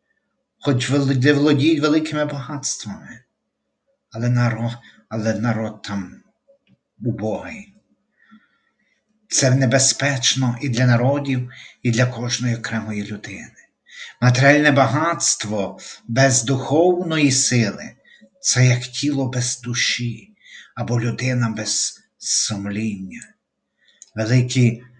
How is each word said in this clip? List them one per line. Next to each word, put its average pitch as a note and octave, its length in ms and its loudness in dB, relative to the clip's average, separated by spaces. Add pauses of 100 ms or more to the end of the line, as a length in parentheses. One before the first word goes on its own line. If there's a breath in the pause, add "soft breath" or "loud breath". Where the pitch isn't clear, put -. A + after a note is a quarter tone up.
(600)
хоч B2+ 300 0
вел-, C3+ 260 2
де C3 180 4
володіють C#3+ 460 4
великими D3+ 460 0
багатствами. C#3 1000 -10 (880)
Але A#2 180 -2
наро-, A#2 480 0 (320 soft breath)
але A2 240 -2
народ A2 480 -4
там G2 300 -8 (960)
убогий. G#2 680 -6 (1500 soft breath)
Це - 240 2
небезпечно C3 1120 0
і C#3+ 80 -4
для B2 160 2
народів, B2+ 640 2 (320 loud breath)
і A#2+ 80 0
для B2 140 2
кожної A#2+ 500 -4
окремої G#2+ 480 -6
людини. G2+ 480 -12 (720 loud breath)
Матеріальне B2+ 500 6
багатство A#2+ 1080 0 (280 loud breath)
без B2+ 360 4
духовної D#3 880 2
сили — A2+ 600 0 (500 soft breath)
це B2+ 240 4
як B2 160 2
тіло C3+ 480 -4
без B2+ 320 -6
душі - 720 -6 (420 loud breath)
або A#2 260 -2
людина A#2+ 480 -2
без - 500 -6 (180)
сумління. G2+ 1040 -4 (920 soft breath)
Великі A#2+ 680 2 (160 loud breath)